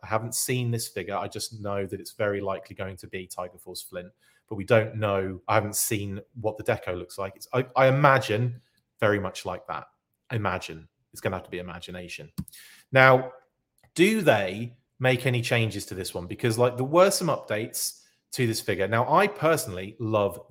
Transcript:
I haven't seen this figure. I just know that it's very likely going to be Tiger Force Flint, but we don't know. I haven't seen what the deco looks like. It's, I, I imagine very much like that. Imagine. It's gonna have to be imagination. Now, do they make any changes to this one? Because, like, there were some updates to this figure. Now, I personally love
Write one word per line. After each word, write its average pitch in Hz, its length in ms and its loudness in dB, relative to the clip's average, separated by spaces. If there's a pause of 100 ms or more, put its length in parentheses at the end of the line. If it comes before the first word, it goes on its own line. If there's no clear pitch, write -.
I - 40 -16
haven't 110 280 -2
seen 123 360 -2
this 117 160 -4
figure. 98 280 -6
I 95 120 -2
just 107 320 -10
know 101 260 -4
that 92 140 -8
it's - 120 -16
very 101 280 -2
likely 98 360 -6
going 95 220 -8
to 92 100 -18
be 92 200 -10
Tiger 90 300 -10
Force 90 240 -14
Flint, 90 280 -12 (380)
but 107 80 -10
we 98 80 -6
don't 110 320 4
know. 98 520 -2
I 107 80 2
haven't 104 200 2
seen 101 460 -4 (180)
what 107 180 -4
the 107 60 -12
deco 101 340 -2
looks 90 200 -12
like. 98 180 -8
It's, - 180 -18
I, 127 120 0 (100)
I 131 120 6
imagine 123 720 4 (380)
very 104 200 4
much 185 260 -8
like 180 220 -8
that. 76 180 -8 (460)
Imagine. 92 560 -4 (240)
It's - 100 -16
gonna 98 140 -2
have 90 100 -8
to - 60 -20
be 90 80 -8
imagination. 90 720 -14 (600)
Now, 131 420 8 (640)
do 208 260 4
they 110 560 2 (220)
make 127 260 0
any 123 160 2
changes 113 460 0
to 98 80 -12
this 92 180 -8
one? 87 140 -8
Because, 110 300 -2
like, 120 200 2
there 131 80 -2
were 180 260 6
some 190 160 -2
updates - 760 -4 (300)
to 127 140 0
this 110 140 0
figure. 95 280 0
Now, 120 240 2
I 190 160 6
personally 110 720 -2
love 107 400 0 (120)